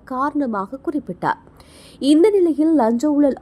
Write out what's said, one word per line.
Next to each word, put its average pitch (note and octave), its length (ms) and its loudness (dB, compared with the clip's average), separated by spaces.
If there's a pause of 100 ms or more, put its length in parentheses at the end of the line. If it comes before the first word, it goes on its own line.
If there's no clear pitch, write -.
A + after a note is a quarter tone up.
காரணமாக C4 720 -6
குறிப்பிட்டார். F#3 640 -6 (600)
இந்த D#4 320 4
நிலையில், E4 440 2
லஞ்ச A#3+ 380 0
ஊழல் C#4+ 300 2